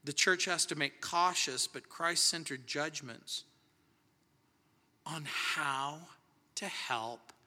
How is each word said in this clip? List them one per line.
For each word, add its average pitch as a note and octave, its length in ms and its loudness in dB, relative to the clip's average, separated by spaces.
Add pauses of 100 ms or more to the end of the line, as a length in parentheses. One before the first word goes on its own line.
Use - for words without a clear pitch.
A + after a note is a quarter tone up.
The C#3+ 80 -6
church F#3 340 4
has F3 200 2
to D#3+ 100 -4
make C#3+ 240 0
cautious E3+ 640 2
but - 220 -10
Christ-centered E3 800 0
judgments C#3+ 760 -6 (1600)
on D#3 200 -6
how C#3+ 760 0 (560)
to G3+ 100 -4
help A#2 680 -4 (160)